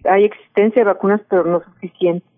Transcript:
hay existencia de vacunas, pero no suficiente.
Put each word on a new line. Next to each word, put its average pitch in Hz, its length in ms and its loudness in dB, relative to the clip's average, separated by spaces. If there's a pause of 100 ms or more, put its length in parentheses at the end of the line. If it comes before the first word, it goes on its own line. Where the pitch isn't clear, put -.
hay 196 200 2
existencia 214 560 -2
de 208 60 2
vacunas, 196 420 0
pero 180 160 0
no 170 180 -2
suficiente. - 640 -6 (120)